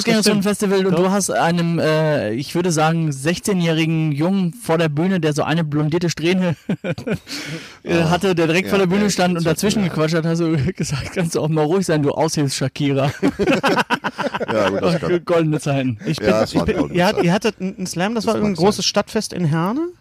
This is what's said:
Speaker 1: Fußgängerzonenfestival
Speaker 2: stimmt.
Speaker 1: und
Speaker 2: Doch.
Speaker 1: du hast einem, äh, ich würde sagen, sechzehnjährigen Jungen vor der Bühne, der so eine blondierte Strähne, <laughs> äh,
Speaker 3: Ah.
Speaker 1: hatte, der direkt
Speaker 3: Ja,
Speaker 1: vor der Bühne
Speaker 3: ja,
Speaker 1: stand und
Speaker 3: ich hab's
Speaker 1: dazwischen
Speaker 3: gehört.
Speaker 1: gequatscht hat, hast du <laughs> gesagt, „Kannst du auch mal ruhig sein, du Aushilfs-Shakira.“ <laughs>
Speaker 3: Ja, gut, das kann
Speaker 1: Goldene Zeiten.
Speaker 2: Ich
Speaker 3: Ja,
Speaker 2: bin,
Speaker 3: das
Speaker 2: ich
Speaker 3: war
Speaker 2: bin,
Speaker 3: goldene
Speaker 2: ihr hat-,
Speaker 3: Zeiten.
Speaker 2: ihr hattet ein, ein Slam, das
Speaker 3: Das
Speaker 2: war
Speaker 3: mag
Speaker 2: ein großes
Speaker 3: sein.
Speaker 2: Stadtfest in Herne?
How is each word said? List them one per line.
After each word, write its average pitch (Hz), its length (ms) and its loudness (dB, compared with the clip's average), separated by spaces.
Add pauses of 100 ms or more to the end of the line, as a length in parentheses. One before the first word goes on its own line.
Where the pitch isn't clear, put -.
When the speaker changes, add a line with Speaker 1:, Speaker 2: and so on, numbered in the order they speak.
Speaker 1:
Fußgängerzonenfestival 208 760 2
Speaker 2:
stimmt. 190 120 2
Speaker 1:
und 160 60 2
Speaker 2:
Doch. 185 80 4
Speaker 1:
du 185 40 2
hast 196 200 0
einem, 170 500 0
äh, 151 540 0
ich 131 200 -6
würde 175 160 0
sagen, 156 400 2
sechzehnjährigen 160 1000 0
Jungen 175 400 0
vor - 260 -2
der 165 100 2
Bühne, 175 300 0
der 156 140 0
so 143 100 -2
eine 165 220 0
blondierte 156 460 0
Strähne, 175 440 0 (140)
<laughs> - 160 -4 (1000)
äh, 170 200 -2
Speaker 3:
Ah. 165 80 2
Speaker 1:
hatte, 180 240 2
der 165 120 2
direkt 180 200 0
Speaker 3:
Ja, 196 40 -4
Speaker 1:
vor 202 80 2
der 190 80 2
Bühne 196 180 2
Speaker 3:
ja, 202 60 0
Speaker 1:
stand 180 240 2
und 170 60 -2
Speaker 3:
ich 165 80 0
hab's 156 120 0
Speaker 1:
dazwischen 214 220 0
Speaker 3:
gehört. 165 120 -2
Speaker 1:
gequatscht 156 200 0
hat, 160 120 0
hast 165 140 0
du 165 160 0
<laughs> 143 200 -2
gesagt, 143 380 -6
„Kannst 170 200 -2
du - 60 0
auch 151 80 -2
mal 156 160 2
ruhig 180 220 2
sein, 151 160 2
du 143 80 2
Aushilfs-Shakira.“ 143 1040 0
<laughs> - 40 -10 (1300)
Speaker 3:
Ja, 104 180 2
gut, 98 120 -2
das 170 180 2
kann 170 240 -2
Speaker 1:
Goldene 160 360 2
Zeiten. 131 460 -2
Speaker 2:
Ich 160 120 -2
Speaker 3:
Ja, 101 60 -6
Speaker 2:
bin, 107 100 4
Speaker 3:
das 110 180 0
Speaker 2:
ich - 60 2
Speaker 3:
war 170 80 0
Speaker 2:
bin, - 100 0
Speaker 3:
goldene 147 220 -2
Speaker 2:
ihr 175 80 4
hat-, 214 100 2
Speaker 3:
Zeiten. - 100 2
Speaker 2:
ihr 170 60 4
hattet 214 280 0
ein, 190 180 -4
ein 185 80 -6
Slam, 196 280 -2
das 208 100 -2
Speaker 3:
Das 220 100 0
Speaker 2:
war 220 60 -2
Speaker 3:
mag 208 100 2
Speaker 2:
ein 190 40 0
großes 185 220 2
Speaker 3:
sein. 185 80 -6
Speaker 2:
Stadtfest - 480 -2
in 180 120 -4
Herne? 170 360 0 (200)